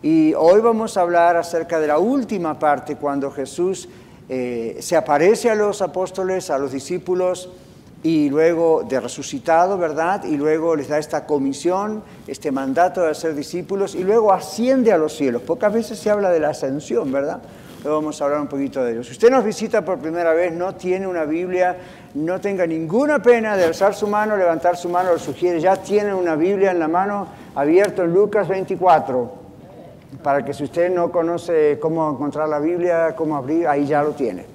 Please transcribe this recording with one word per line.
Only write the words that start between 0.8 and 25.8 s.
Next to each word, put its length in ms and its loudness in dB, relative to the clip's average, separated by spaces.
a 40 2
hablar 360 4
acerca 440 -2
de 60 0
la 120 2
última 600 -2
parte, 380 0
cuando 340 -4
Jesús, 580 -6
eh, 520 -6
se 160 -2
aparece 540 4
a 40 2
los 260 0
apóstoles, 720 -4
a 80 0
los 140 -4
discípulos, 760 -4
y 260 2
luego 580 2
de 140 -2
resucitado, 800 0
¿verdad? 460 -2
Y 120 -2
luego 400 0
les 120 -6
da 100 0
esta 260 -4
comisión, 800 -2
este 260 -6
mandato 480 0
de 140 2
ser 200 -4
discípulos, 600 -6
y 100 -4
luego 260 4
asciende 600 2
a 60 4
los 180 -2
cielos. 240 0
Pocas 320 0
veces 260 -4
se 120 -2
habla 180 2
de 100 4
la 120 0
ascensión, 600 -4
¿verdad? 300 -4
Luego 180 -2
vamos 200 -8
a 60 0
hablar 160 0
un 60 -6
poquito 360 -4
de 80 -2
ello. 120 -6
Si 80 -16
usted 180 6
nos 120 4
visita 440 -2
por 140 -2
primera 340 0
vez, 180 2
no 220 -6
tiene 320 -2
una 180 -4
Biblia, 540 0
no 300 -4
tenga 240 0
ninguna 560 0
pena 340 4
de 80 4
alzar 300 2
su 120 -4
mano, 300 0
levantar 400 2
su 140 -6
mano, 220 2
lo 60 2
sugiere, 440 -2
ya 140 4
tiene 360 -2